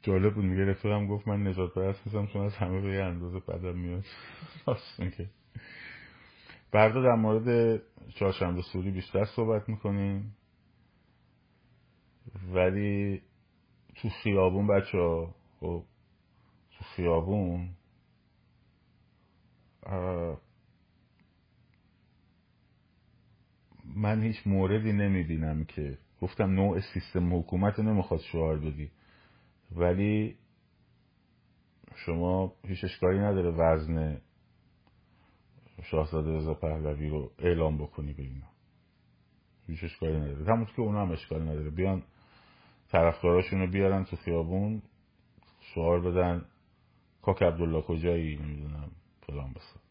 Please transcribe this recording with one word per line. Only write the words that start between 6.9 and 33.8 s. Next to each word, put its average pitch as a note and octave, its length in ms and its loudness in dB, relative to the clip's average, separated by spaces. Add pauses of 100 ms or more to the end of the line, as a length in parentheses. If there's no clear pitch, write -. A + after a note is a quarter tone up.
در B2 120 6
مورد A2+ 680 4 (260)
چهارشنبه F2+ 540 0 (100)
سوری F#2 180 -2
بیشتر F#2+ 340 -2
صحبت A2 440 0
می‌کنیم، G2+ 680 -2 (2250)
ولی G2+ 720 2 (720)
تو - 140 -6
خیابون G2 580 2
بچه‌ها، F2 680 2 (260)
خب، E2+ 240 -6 (880)
تو - 140 -18
خیابون، F2 840 0 (2250)
اه، F2+ 520 -4 (3500)
من G#2+ 260 2
هیچ A2 240 -2
موردی G2+ 460 2
نمی‌بینم D#2+ 720 0
که، C#2 340 -8 (220)
گفتم F#2+ 300 0
نوع F#2+ 300 4
سیستم F2+ 540 -2
حکومت F#2 440 0
رو A2 60 2
نمیخواد G2 360 2
شعار D#2+ 380 0
بدی، D2 320 -6 (840)
ولی G2+ 640 2 (1600)
شما F2+ 580 0 (120)
هیچ F#2+ 200 -6
اشکالی F#2 340 2
نداره F#2+ 320 2
وزن D#2+ 720 2 (1600)